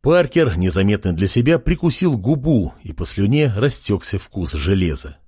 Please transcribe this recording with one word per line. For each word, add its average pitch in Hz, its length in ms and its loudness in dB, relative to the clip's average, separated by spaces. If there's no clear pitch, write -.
Паркер 156 560 2
незаметно 95 560 0
для 85 140 0
себя 127 320 2
прикусил 170 580 0
губу, 123 560 0
и - 80 -14
по 82 120 -8
слюне 117 520 0
растёкся 104 640 -2
вкус 85 320 -8
железа. 78 640 -2